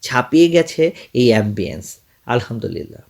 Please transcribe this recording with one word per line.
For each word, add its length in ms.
ছাপিয়ে 480
গেছে 280
এই 120
অ্যাম্বিয়েন্স, 540
আলহামদুলিল্লাহ। 840